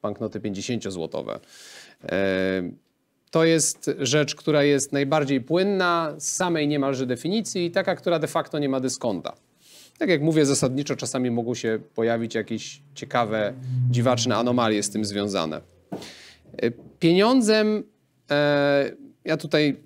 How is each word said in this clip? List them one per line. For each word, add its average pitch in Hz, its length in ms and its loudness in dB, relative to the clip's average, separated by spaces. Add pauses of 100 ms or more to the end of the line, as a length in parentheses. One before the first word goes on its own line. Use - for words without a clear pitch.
banknoty 107 380 -6
pięćdziesięciozłotowe. 92 1000 -6 (640)
E, 95 680 0 (600)
to 160 140 4
jest 165 540 2
rzecz, 143 360 2
która 147 300 2
jest 143 280 2
najbardziej 139 480 2
płynna 175 800 0
z - 140 -6
samej 165 360 0
niemalże 135 380 0
definicji 175 600 -2
i 170 40 -6
taka, 185 260 -2
która 170 220 0
de 156 80 -2
facto 151 320 -4
nie 147 100 0
ma 135 120 0
dyskonta. 123 540 -4 (640)
Tak 311 100 0
jak 156 140 4
mówię, 156 240 4
zasadniczo 135 500 0
czasami 127 340 -4
mogą 117 240 -2
się 110 240 -2 (160)
pojawić 117 400 -2
jakieś 110 480 -6 (120)
ciekawe, 110 580 -2 (380)
dziwaczne 120 460 2
anomalie 117 460 2
z 101 80 -4
tym 107 140 -4
związane. 98 560 -2 (1000)
E, 117 80 0 (280)
pieniądzem, 214 840 4 (480)
e, 143 600 2 (360)
ja 156 100 2
tutaj, 151 500 2